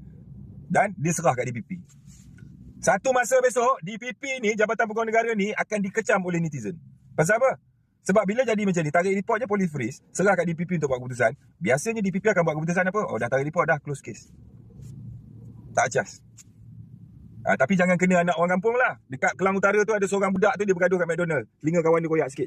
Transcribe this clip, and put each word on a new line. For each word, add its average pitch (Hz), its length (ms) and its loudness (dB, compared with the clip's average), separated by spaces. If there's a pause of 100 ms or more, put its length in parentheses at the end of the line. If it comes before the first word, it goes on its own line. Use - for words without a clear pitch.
(680)
Dan 196 320 2
dia 160 160 -2
serah 156 220 0
kat 120 100 -4
D - 80 -6
P 208 60 -8
P. - 180 -12 (1040)
Satu 247 320 0
masa 247 240 2
besok, 254 400 2
D 202 160 -10
P 233 220 -10
P 262 260 -6
ni, 214 140 0
Jabatan 214 320 0
Peguam 220 180 -2
Negara 226 300 2
ni 202 160 0
akan 202 260 -4
dikecam 202 460 0
oleh 175 160 0
netizen. 120 360 -6 (360)
Pasal 190 240 2
apa? 247 240 2 (400)
Sebab 196 240 2
bila 220 160 2
jadi 220 240 0
macam 180 160 2
ni, 151 80 -2
tarik 185 240 2
report 202 240 0
je, 240 80 -6
polis 190 240 0
freeze, 135 400 -6
serah 190 240 2
kat 175 160 0
D 165 80 -4
P 170 80 -6
P 170 160 -4
untuk 143 80 0
buat 127 120 -2
keputusan. 127 360 0 (240)
Biasanya 214 400 0
D 196 80 0
P 180 120 -2
P 214 120 2
akan 185 80 2
buat 160 160 0
keputusan 175 320 0
apa? 208 160 0
"Oh, - 160 -4
dah 117 80 -2
tarik 135 160 0
report 160 240 0
dah, 156 80 2
close 143 240 -10
case." - 320 -16 (1400)
Tak 120 160 0
cas. - 280 -4 (1200)
Ah, - 160 0
tapi 135 160 2
jangan 180 240 4
kena 180 240 4
anak 170 160 0
orang 175 160 2
kampung 196 240 0
lah. 208 320 0
Dekat 160 240 -2
Kelang 190 240 0
Utara 196 240 4
tu 214 80 0
ada 202 160 0
seorang 196 240 0
budak 190 240 2
tu, 196 80 -4
dia 202 80 2
bergaduh 180 240 2
kat 175 80 0
McDonald. 160 400 0 (160)
Telinga 165 240 0
kawan 165 160 4
dia 165 80 -2
koyak 151 240 0
sikit 135 160 -6